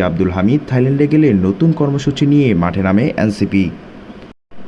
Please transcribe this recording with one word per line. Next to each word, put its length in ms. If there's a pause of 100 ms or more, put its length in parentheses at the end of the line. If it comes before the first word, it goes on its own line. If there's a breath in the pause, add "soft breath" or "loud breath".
আব্দুল 300
হামিদ 360
থাইল্যান্ডে 400
গেলে 220 (140)
নতুন 300
কর্মসূচি 540
নিয়ে 280
মাঠে 280
নামে 220 (120)
এনসিপি। 460 (1040)